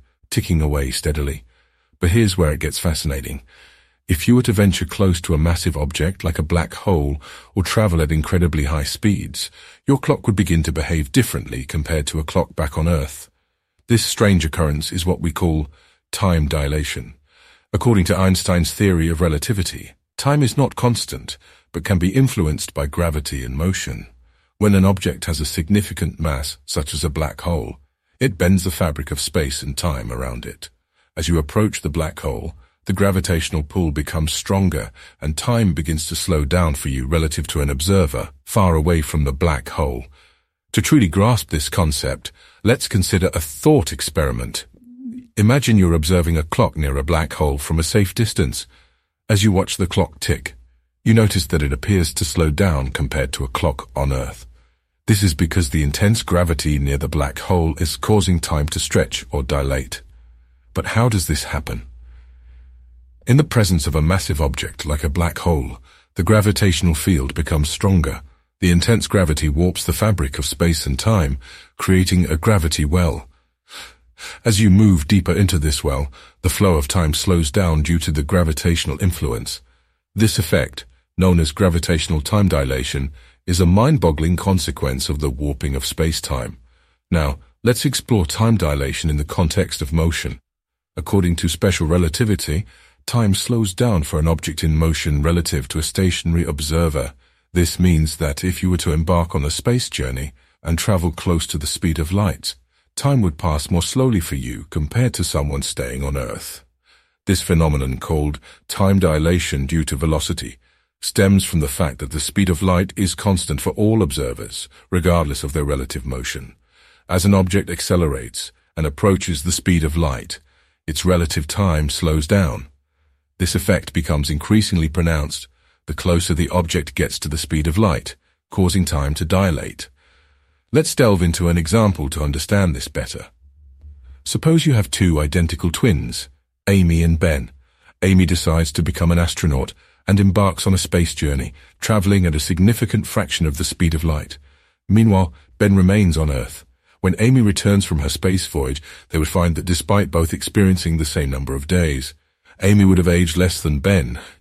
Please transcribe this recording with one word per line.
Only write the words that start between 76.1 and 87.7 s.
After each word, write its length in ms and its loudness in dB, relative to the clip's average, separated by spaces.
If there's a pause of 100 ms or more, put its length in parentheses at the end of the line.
the 80 0
flow 240 4
of 120 0
time 280 2
slows 340 0
down 320 2
due 160 2
to 140 -4
the 100 -2
gravitational 800 0
influence. 580 -4 (540)
This 240 2
effect, 480 -2 (320)
known 220 4
as 120 2
gravitational 680 0
time 260 2
dilation, 640 -2 (360)
is 120 0
a 60 4
mind-boggling 720 2
consequence 760 -2
of 80 -2
the 140 -2
warping 440 -4
of 80 -6
space-time. 760 -4 (500)
Now, 300 0 (240)
let's 220 2